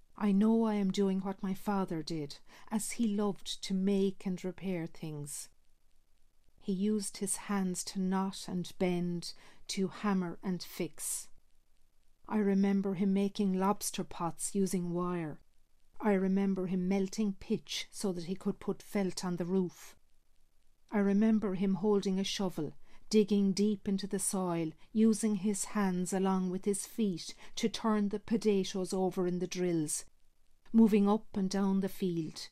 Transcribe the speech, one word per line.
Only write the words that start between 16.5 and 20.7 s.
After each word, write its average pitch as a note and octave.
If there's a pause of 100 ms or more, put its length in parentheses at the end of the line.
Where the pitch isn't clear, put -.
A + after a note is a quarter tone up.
him F#3
melting G3
pitch -
so G3
that E3+
he F3+
could G3
put F#3+
felt F#3+
on F3
the F3
roof. F3+ (920)